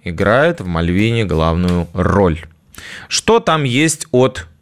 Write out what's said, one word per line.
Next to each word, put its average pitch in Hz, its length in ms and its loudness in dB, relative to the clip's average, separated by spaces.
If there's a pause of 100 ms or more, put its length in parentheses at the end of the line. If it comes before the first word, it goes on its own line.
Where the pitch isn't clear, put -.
играет 113 560 0
в 92 60 -10
«Мальвине» 92 580 0
главную 85 680 0
роль. 87 480 0 (680)
Что - 320 0
там 160 240 0
есть 139 460 0
от 123 360 0 (160)